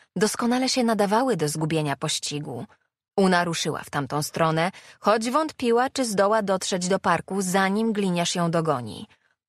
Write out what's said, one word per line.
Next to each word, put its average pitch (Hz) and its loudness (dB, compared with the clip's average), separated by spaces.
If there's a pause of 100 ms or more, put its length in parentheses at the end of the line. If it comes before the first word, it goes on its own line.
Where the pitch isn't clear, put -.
(160)
doskonale 240 0
się 254 0
nadawały 220 2
do 156 0
zgubienia 156 -2
pościgu. 147 -6 (500)
Una 185 4
ruszyła 165 -4
w - -16
tamtą 147 -4
stronę, 165 0 (300)
choć 226 2
wątpiła, 254 0
czy 269 -2
zdoła 208 2
dotrzeć 185 -2
do 190 2
parku, 185 0
zanim 196 0
gliniarz 180 0
ją 170 0
dogoni. 147 -2 (420)